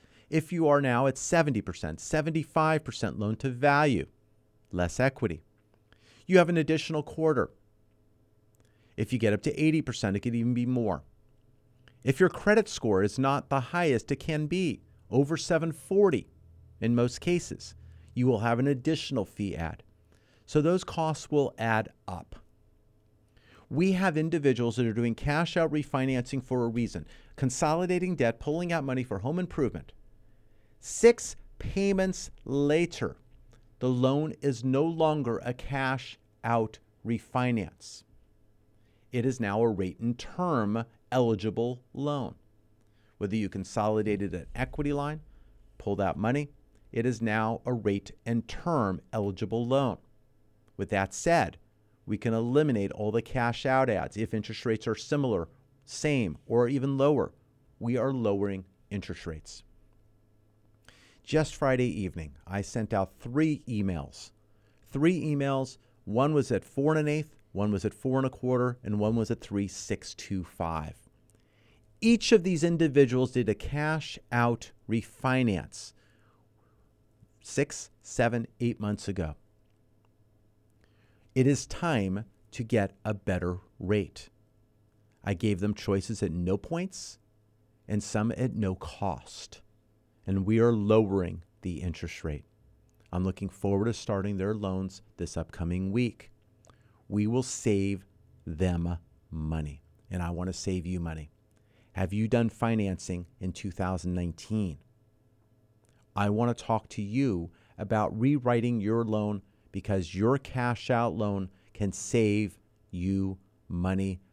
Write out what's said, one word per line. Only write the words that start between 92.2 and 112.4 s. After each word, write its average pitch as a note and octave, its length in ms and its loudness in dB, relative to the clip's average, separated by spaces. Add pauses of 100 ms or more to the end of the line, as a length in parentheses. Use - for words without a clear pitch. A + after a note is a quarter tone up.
rate. D2 220 -6 (680)
I'm F2+ 120 -2
looking F#2+ 240 -4
forward G2+ 380 0
to A#2 60 0
starting G2+ 460 -2
their G2 160 -2
loans F#2+ 480 -4 (140)
this - 200 -8
upcoming E2+ 540 -4
week. A#2 400 -2 (760)
We G#2 180 2
will A#2+ 160 0
save G2+ 640 0 (400)
them E2+ 520 0 (320)
money, D#2 520 -6 (280)
and F2+ 120 -4
I E2+ 80 -4
want F2 160 -4
to F#2 60 -4
save F#2 340 -4
you F2+ 140 -4
money. D#2+ 300 -8 (600)
Have F#2 200 -2
you G#2+ 160 0
done A#2 200 4
financing G2 800 -2 (140)
in F#2 120 -4
two G2 180 -8
thousand F2+ 440 -2
nineteen? F2 640 -4 (1400)
I G#2 160 0
want A#2 260 0
to - 80 -18
talk A2 260 -2
to G#2+ 120 -8
you G2+ 480 -2 (260)
about G#2+ 420 0
rewriting B2 640 2
your A2+ 240 0
loan G#2 380 -2 (300)
because F#2 420 -2
your A2+ 240 2
cash B2 500 -4
out A#2 260 2
loan G2+ 360 -2 (240)
can G2+ 180 -2
save G#2+ 640 0 (320)